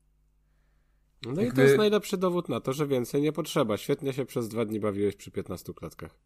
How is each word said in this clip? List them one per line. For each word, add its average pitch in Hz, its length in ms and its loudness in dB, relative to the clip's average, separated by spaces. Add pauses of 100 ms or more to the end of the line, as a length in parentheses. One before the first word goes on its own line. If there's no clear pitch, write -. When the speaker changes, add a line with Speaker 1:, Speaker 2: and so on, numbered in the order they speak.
(1300)
Speaker 1:
No 117 60 -8
i 139 40 -6
to 180 60 -2
Speaker 2:
Jakby 220 220 2
Speaker 1:
jest 139 140 10
najlepszy 208 400 2
dowód 180 320 0
na 117 100 -2
to, 131 140 -4
że 147 140 -4
więcej 135 340 0
nie 151 100 0
potrzeba. 147 460 0
Świetnie 139 360 -4
się 127 120 -4
przez 117 240 -6
dwa 110 160 -2
dni 107 140 -4
bawiłeś 101 360 0
przy - 160 -20
piętnastu 90 420 -10
klatkach. 80 380 -14 (140)